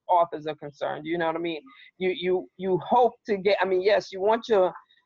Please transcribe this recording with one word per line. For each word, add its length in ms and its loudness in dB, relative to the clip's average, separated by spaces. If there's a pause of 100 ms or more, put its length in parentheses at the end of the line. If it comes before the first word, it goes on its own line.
authors 380 0
are 80 -6
concerned. 520 -8
You 120 -4
know 80 0
what 80 0
I 60 -4
mean? 220 -6 (360)
You, 120 0
you, 460 -2
you 220 0 (100)
hope 260 4 (120)
to 100 -2
get, 240 2
I 40 2
mean, 180 0
yes, 300 2
you 80 -8
want 280 0
your 240 4 (340)